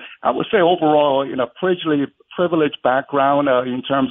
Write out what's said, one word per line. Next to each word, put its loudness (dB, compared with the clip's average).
I -2
would -2
say 4
overall, 2
you -8
know, -2
privileged, -2
privileged 0
background, 0
uh, 2
in -6
terms -2